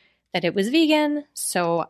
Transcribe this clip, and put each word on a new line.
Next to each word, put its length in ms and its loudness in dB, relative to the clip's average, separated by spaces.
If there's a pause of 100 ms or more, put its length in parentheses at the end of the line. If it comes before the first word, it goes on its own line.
(340)
that 100 -4
it 120 0
was 140 0
vegan, 560 2 (100)
so 540 -2